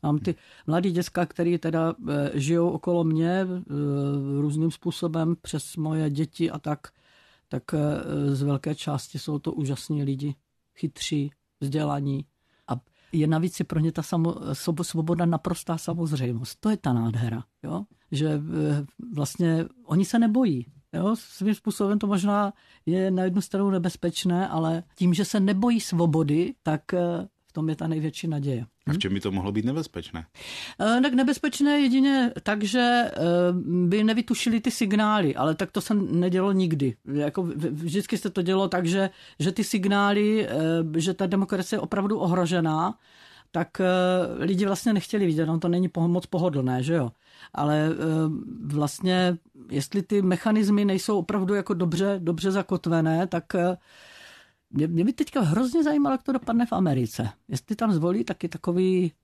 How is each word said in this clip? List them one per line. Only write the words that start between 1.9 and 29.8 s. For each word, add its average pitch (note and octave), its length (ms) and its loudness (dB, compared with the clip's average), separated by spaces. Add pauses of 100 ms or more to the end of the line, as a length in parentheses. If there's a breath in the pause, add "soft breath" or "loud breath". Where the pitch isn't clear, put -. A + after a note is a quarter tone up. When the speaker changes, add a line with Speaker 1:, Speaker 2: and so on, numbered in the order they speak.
Speaker 1:
eh, C#3+ 260 0
žijou E3+ 360 2
okolo E3+ 340 0
mě, D#3+ 260 2 (100)
eh, F#3 60 0 (920)
různým D3+ 300 0
způsobem E3 720 -2
přes - 340 -8
moje D#3 340 -2
děti D#3 400 -2
a D#3 80 -10
tak, D3+ 220 -6 (680 soft breath)
tak, C#3 140 -6 (120)
eh, D#3 40 0 (560)
z C3+ 80 -2
velké C#3+ 320 -2
části - 440 -6
jsou D3 200 -4
to D#3+ 140 -6
úžasní C#3+ 520 -4
lidi, C#3 300 -4 (440)
chytří, D3 520 -4 (300)
vzdělaní. C#3+ 640 -2 (440)
A - 40 -2 (400 soft breath)
je D3+ 140 2
navíc D#3+ 340 0
i D#3+ 40 0
pro D#3+ 160 -2
ně D#3+ 120 2
ta E3+ 100 -6
samo-, E3+ 320 0 (180)
sobo-, E3+ 320 -4
svoboda E3 420 0
naprostá E3 520 -2
samozřejmost. C#3+ 840 -4
To G#3+ 100 0
je G#3+ 60 2
ta - 160 -2
nádhera, A2+ 520 0 (180)
jo? E3+ 220 -6 (280 soft breath)
Že, D3+ 160 0
eh, D3+ 560 -2 (300)
vlastně E3 500 0 (200)
oni F#3 200 2
se A#3 140 0
nebojí, G#3+ 480 2 (260)
jo? F#3+ 240 0
Svým G#3 380 -4
způsobem G#3 440 0
to G#3 80 -2
možná G3+ 460 0 (340 soft breath)
je F#3+ 240 2
na F#3 140 2
jednu F#3+ 160 0
stranu G3+ 300 0
nebezpečné, F3+ 800 0
ale E3 340 -2 (140)
tím, F3+ 180 4
že F#3 100 2
se G#3 160 0
nebojí G#3 400 2
svobody, E3 840 2
tak, D#3 320 -4
eh, F3 340 -2 (180)
v - 60 -20
tom D#3 160 -2
je D#3 80 -2
ta E3 100 -6
největší D#3 420 -4
naděje. C#3 380 -2 (200)
Speaker 2:
A D3 60 -2
v D3 40 0
Speaker 1:
Hm? - 40 -2
Speaker 2:
čem G2 140 0
by G2 60 0
to G2+ 120 -2
mohlo G2 200 -2
být G#2+ 120 0
nebezpečné? G2+ 600 -6 (540 loud breath)